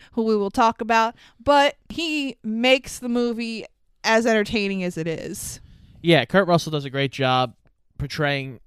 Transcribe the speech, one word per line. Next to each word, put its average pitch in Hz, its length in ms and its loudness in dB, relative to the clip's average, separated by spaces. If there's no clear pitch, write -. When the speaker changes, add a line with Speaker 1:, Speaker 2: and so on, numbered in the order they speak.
Speaker 1:
who 233 100 -2
we 220 140 2
will 196 140 -2
talk 226 280 2
about. 226 360 0
But 277 320 4
he 302 540 -6
makes 247 560 0
the 247 100 -8
movie 233 560 -4
as 226 200 2
entertaining 208 600 0
as 175 120 -6
it 160 80 -6
is. - 540 -8
Speaker 2:
Yeah, 160 220 4
Kurt 185 240 2
Russell 165 240 2
does 143 140 -4
a 139 40 -10
great 135 220 -2
job 127 440 0
portraying 139 680 -4